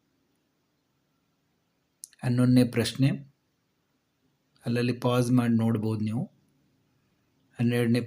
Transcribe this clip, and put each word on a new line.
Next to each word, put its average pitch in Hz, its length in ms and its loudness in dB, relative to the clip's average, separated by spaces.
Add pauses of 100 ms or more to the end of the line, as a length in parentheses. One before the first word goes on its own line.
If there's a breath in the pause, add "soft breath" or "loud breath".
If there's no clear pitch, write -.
(2250)
ಹನ್ನೊಂದನೇ 127 400 4 (120)
ಪ್ರಶ್ನೆ, 117 320 0 (1600)
ಅಲ್ಲಲ್ಲಿ 120 280 -2 (100)
ಪಾಸ್ 120 240 0 (100)
ಮಾಡಿ 117 240 2
ನೋಡ್ಬೋದು 110 460 -2
ನೀವು. 120 160 -6 (1300)
ಹನ್ನೆರಡನೇ 120 480 0